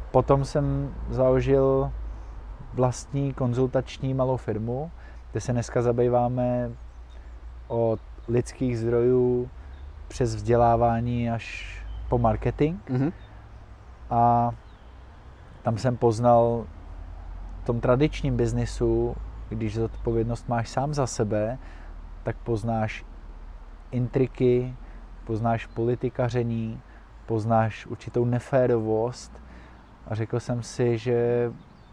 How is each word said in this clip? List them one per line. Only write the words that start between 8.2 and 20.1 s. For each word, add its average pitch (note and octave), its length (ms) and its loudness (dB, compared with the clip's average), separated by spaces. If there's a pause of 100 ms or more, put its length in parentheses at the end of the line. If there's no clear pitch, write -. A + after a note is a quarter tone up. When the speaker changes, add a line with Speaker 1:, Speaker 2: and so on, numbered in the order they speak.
Speaker 1:
lidských A#2+ 520 0
zdrojů B2 720 4 (580)
přes A2+ 280 -2
vzdělávání A#2 960 4
až - 460 -8 (320)
po B2+ 80 2
marketing. A#2+ 640 2 (100)
Speaker 2:
Mhm. C3+ 220 2 (960)
Speaker 1:
A A#2+ 420 4 (1120)
tam A2+ 140 2
jsem A#2+ 200 2
poznal A#2 680 6 (960)
v - 40 -12
tom A#2+ 140 0
tradičním B2+ 580 2
biznisu, A#2 800 2 (340)
když A2 260 -4
zodpovědnost A2+ 720 -2